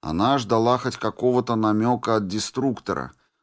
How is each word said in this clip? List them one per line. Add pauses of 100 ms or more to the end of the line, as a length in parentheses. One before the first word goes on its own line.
Она
ждала
хоть
какого-то
намёка
от
деструктора, (300)